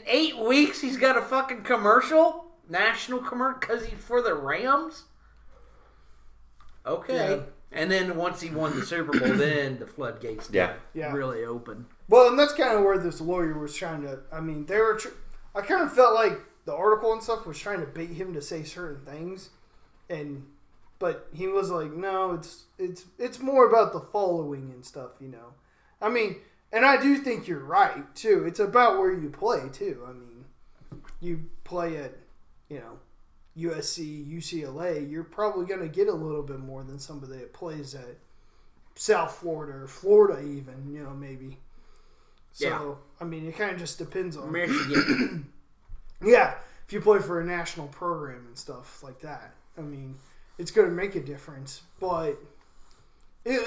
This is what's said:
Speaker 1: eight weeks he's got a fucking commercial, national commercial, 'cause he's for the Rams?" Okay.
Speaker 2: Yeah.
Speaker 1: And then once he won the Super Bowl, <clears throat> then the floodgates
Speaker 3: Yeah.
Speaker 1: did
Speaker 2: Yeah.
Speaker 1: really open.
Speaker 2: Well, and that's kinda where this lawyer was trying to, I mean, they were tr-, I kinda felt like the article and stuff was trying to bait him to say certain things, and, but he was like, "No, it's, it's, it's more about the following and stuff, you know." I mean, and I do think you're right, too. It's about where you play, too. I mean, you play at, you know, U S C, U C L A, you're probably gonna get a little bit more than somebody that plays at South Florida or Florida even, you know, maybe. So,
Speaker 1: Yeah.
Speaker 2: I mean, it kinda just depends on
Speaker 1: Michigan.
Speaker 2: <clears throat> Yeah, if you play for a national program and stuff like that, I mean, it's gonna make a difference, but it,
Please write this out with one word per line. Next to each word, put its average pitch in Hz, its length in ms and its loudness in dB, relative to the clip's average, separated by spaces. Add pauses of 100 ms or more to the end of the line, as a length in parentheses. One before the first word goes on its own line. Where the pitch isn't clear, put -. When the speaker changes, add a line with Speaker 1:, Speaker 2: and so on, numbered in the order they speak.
Speaker 1:
eight 294 320 2
weeks 262 440 4
he's 262 160 -4
got 254 200 4
a - 60 0
fucking 254 400 -2
commercial, 254 880 4 (180)
national 220 520 0
commercial, 254 400 -2
'cause 226 240 -4
he's 208 120 -8
for 247 240 0
the 202 140 0
Rams?" 240 680 -2 (1800)
Okay. 185 520 -2
Speaker 2:
Yeah. 139 40 -8 (300)
Speaker 1:
And 160 180 -2
then 185 280 0
once 175 240 -4
he 165 100 -8
won 151 280 -2
the - 60 -6
Super 170 340 -2
Bowl, 127 100 2
<clears throat> - 80 2
then 143 420 0
the 113 80 -12
floodgates 113 640 -10
Speaker 3:
Yeah. 90 220 2 (200)
Speaker 1:
did 160 80 -8
Speaker 2:
Yeah. 147 120 -6
Speaker 1:
really 131 300 -4
open. 120 440 -10 (200)
Speaker 2:
Well, 247 220 12
and 254 80 4
that's 294 160 6
kinda 233 280 4
where 196 160 6
this 170 240 -2
lawyer 165 360 0
was 147 180 -8
trying 160 280 -6
to, 135 160 -10 (120)
I 160 100 -8
mean, 151 260 -8
they 196 120 0
were 220 160 4
tr-, - 120 -8 (480)
I 202 60 -2
kinda 311 280 0
felt 240 240 8
like 220 260 4 (260)
the 151 100 -6
article 214 380 4
and 220 100 -4
stuff 226 220 -4
was 156 120 -10
trying 202 220 -6
to 147 80 -6
bait 165 240 -10
him 175 220 -8
to 147 80 -6
say 160 220 -8
certain 147 420 -12
things, 170 440 -12 (600)
and, 147 360 -8 (540)
but - 340 -2
he 180 140 -6
was 196 240 0
like, 156 200 -4
"No, 185 420 -2
it's, - 320 -12 (120)
it's, 175 280 -8 (120)
it's 240 220 -6
more 262 280 8
about 220 240 6
the 170 80 -6
following 151 760 -2
and 127 120 -20
stuff, 127 340 -16
you 135 100 -16
know." 120 240 -20 (480)
I 214 80 0
mean, 220 280 0 (340)
and 226 140 4
I 269 160 8
do 277 160 6
think 226 300 -4
you're 156 120 -6
right, 147 560 2
too. 185 300 4
It's 175 140 -6
about 214 400 6
where 185 120 4
you 156 180 -4
play, 175 440 -2
too. 135 340 -8
I 127 60 -16
mean, 123 320 -20 (760)
you 165 300 -4 (140)
play 170 340 -4
at, 135 160 -10 (560)
you 143 100 -12
know, 117 200 -18 (560)
U 165 200 -4
S 156 140 -6
C, 170 140 -8
U 151 380 -10
C 160 220 -8
L 139 180 -10
A, 170 180 -2
you're 151 240 -8
probably 202 420 -2
gonna 180 240 -6
get 190 180 2
a 202 60 0
little 156 300 -4
bit 135 160 -10
more 131 240 -12
than 135 140 -14
somebody 135 400 -14
that 123 160 -16
plays 151 400 -12
at 127 240 -18 (800)
South - 400 0
Florida 151 480 -8
or 135 40 -14
Florida 196 540 6
even, 139 500 -10
you 147 120 -12
know, 139 80 -12
maybe. 135 480 -14 (920)
So, 143 140 -8
Speaker 1:
Yeah. 143 280 -6 (260)
Speaker 2:
I 170 80 -10
mean, 160 180 -10
it 160 80 -12
kinda 202 220 -4
just 165 220 -10
depends 175 380 -8
on 143 160 -12
Speaker 1:
Michigan. 175 1000 0
Speaker 2:
<clears throat> - 60 -20 (640)
Yeah, 220 300 8 (320)
if 202 60 -12
you 208 80 -4
play 202 180 6
for 170 220 -2
a 170 40 -4
national 170 440 -6
program 143 580 -6
and 117 100 -18
stuff - 460 -16
like 135 180 -18
that, 135 340 -16 (220)
I 165 40 -14
mean, 135 340 -12 (420)
it's 175 140 -10
gonna 202 160 6
make 185 280 -4
a 160 40 -2
difference, 135 640 -14 (180)
but 165 380 -4 (1080)
it, 247 240 0